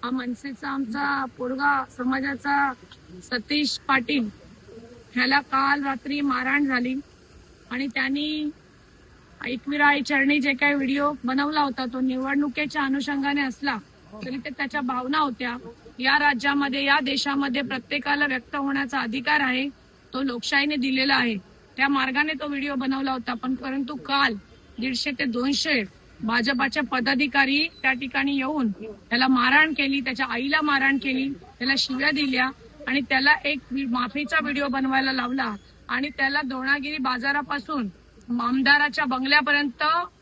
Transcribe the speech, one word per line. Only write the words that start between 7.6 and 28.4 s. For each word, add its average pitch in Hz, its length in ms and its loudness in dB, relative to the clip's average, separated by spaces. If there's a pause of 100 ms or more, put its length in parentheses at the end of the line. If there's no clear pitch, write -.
आणि 262 160 -2
त्यांनी 294 640 -2 (960)
एकविरा 277 420 0
आई 285 140 4
चरणी 277 380 2
जे 277 140 0
काही 285 200 2
व्हिडिओ 285 380 0 (120)
बनवला 285 380 0
होता, 269 240 0
तो 247 140 -6
निवडणुकीच्या 277 840 0
अनुषंगाने 277 580 0
असला 269 360 -2 (480)
तरी 254 120 -6
ते 269 120 -8
त्याच्या 285 320 -4
भावना 254 360 -2
होत्या. 247 400 -2 (420)
या 269 200 4
राज्यामध्ये, 285 680 2
या 277 180 6
देशामध्ये 277 580 0
प्रत्येकाला 285 640 -2
व्यक्त 262 300 -4
होण्याचा 277 440 -2
अधिकार 262 400 0
आहे, 262 300 0 (440)
तो 254 100 -2
लोकशाहीने 277 520 0
दिलेला 262 400 2
आहे. 247 200 2 (420)
त्या 262 100 2
मार्गाने 277 460 0
तो 294 140 -6
व्हिडिओ 285 280 -4
बनवला 269 360 -2
होता. 254 220 -4
पण 254 220 -4
परंतु 262 400 -6
काल 277 380 0 (460)
दीडशे 254 320 -4
ते 277 140 -4
दोनशे 254 800 -2 (180)
भाजपाचे 247 580 0
पदाधिकारी 277 840 2 (140)
त्या 294 120 2
ठिकाणी 277 440 -2
येऊन 269 340 0 (380)